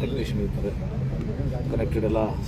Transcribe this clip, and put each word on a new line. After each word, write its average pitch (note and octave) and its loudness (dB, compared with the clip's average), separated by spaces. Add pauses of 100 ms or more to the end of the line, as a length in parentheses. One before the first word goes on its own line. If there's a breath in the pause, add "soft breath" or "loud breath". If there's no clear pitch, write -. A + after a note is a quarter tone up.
ಟೆಕ್ನಿಷಿಯನ್ - 0
ಇರ್ತಾರೆ, - -2 (1000)
ಕನೆಕ್ಟೆಡ್ A2 2
ಎಲ್ಲ A2 4 (260)